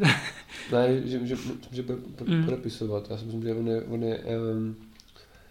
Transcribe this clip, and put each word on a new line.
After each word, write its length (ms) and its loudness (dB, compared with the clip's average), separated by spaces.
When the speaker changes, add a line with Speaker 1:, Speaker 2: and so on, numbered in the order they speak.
Speaker 1:
<laughs> 80 8
Speaker 2:
Ne, 320 6
že, 220 -2
že, 100 0
že 100 -6
bude 160 -4
p-, 80 -8
Speaker 1:
Mm. 80 4
Speaker 2:
podepisovat. 640 -2
Já 60 -4
si 80 -8
myslím, 180 -4
že 120 0
on 140 0
je, 140 2
on 200 -4
je, 160 2
ehm, 560 -2